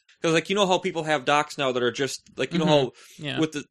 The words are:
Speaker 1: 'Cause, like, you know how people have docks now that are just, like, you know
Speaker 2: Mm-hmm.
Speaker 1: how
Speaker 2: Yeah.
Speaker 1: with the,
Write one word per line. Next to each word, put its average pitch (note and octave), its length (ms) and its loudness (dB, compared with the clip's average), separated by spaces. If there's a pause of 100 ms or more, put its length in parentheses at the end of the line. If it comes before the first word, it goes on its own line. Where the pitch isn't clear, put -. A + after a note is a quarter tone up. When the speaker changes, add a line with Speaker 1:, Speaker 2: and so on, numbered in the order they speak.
(220)
Speaker 1:
'Cause, E3 120 2
like, D#3+ 160 0
you F#3+ 60 0
know G#3 100 4
how F3+ 140 2
people F3+ 240 -4
have D3+ 220 0
docks D3 300 0
now C3+ 160 -2
that B2 120 0
are A#2+ 80 2
just, C3 300 -6 (140)
like, C3 160 -4
you F3 60 -2
know E3 80 0
Speaker 2:
Mm-hmm. D3+ 580 0
Speaker 1:
how D3 60 -8
Speaker 2:
Yeah. C3 100 -6
Speaker 1:
with D#3 120 0
the, D3 200 -8